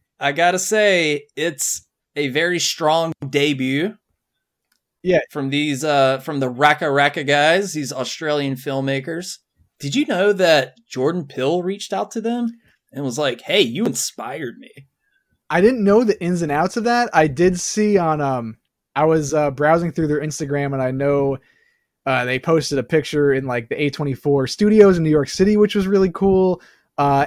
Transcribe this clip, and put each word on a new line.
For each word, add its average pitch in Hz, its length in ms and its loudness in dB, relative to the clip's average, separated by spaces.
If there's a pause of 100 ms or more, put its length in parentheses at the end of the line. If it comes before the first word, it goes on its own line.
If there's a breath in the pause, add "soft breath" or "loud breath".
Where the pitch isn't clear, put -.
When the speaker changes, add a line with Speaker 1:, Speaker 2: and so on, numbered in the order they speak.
(200)
Speaker 1:
I 143 140 -2
gotta 175 260 2
say, 180 680 0 (100)
it's - 520 -6 (280)
a 143 140 -2
very 165 320 -2
strong 165 520 0 (160)
debut. 143 680 -2 (1080)
Speaker 2:
Yeah. 180 180 2 (100)
Speaker 1:
From 135 200 -6
these, 143 320 -2
uh, 135 360 2
from 143 220 -6
the 131 100 -2
Raka 147 400 2
Raka 143 340 0
guys, 156 480 2
these 147 200 -6
Australian 139 600 -4
filmmakers. 135 840 -6 (400)
Did 139 160 -6
you 294 120 0
know 208 280 2
that 165 400 2 (140)
Jordan 151 380 -4
Peele 147 360 -2
reached 196 300 -8
out 196 200 -4
to 226 80 -8
them 233 300 -4 (420 soft breath)
and 139 100 -8
was 131 160 -4
like, 131 220 -2
"Hey, 190 220 2
you 139 240 -2
inspired - 720 -8
me"? - 120 -20 (800)
Speaker 2:
I 170 140 2
didn't 233 200 4
know 208 220 6
the 208 180 0
ins 175 200 0
and 151 100 -2
outs 160 240 0
of 220 80 -2
that. 240 300 0
I 160 140 6
did 175 300 2
see 208 380 0
on, 160 240 0
um, 123 380 -4 (360)
I 151 120 2
was, 156 260 2
uh, 147 180 0
browsing 160 400 2
through 160 180 -2
their 147 120 -2
Instagram, 143 540 -4
and 135 80 -2
I 127 80 -2
know, 139 480 0 (640)
uh, 127 220 0
they 127 120 -2
posted 151 400 0
a 123 40 0
picture 147 500 0
in, 135 140 -2
like, 120 240 -6
the 135 120 -4
A 147 60 0
twenty-four 139 600 -2
studios 208 500 4
in 165 40 -2
New 156 80 0
York 147 200 2
City, 208 260 2
which 208 180 2
was 196 120 0
really 190 260 2
cool. 190 480 2 (380 soft breath)
Uh, 143 280 2